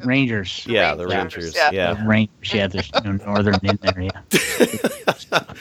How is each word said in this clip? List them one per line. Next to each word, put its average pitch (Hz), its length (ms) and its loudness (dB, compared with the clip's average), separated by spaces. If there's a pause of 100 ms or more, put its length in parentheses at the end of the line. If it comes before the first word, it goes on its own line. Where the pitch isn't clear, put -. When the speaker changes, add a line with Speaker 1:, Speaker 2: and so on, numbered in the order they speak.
Speaker 1:
Rangers. 123 600 0
Speaker 2:
Yeah, 95 280 4
the 87 120 -6
Speaker 3:
Rangers, 90 380 -4
Speaker 2:
Rangers. 80 100 -8
Speaker 3:
yeah. 147 160 4
Speaker 2:
Yeah. 90 240 2
Speaker 1:
The 110 120 -2
Rangers, 107 460 0
yeah, 98 140 2
there's 95 240 -6 (120)
no 101 100 -4
Northern 101 500 2
in 101 180 0
there, 95 200 0
yeah. 95 200 -6 (100)
Speaker 2:
<laughs> - 460 2 (840)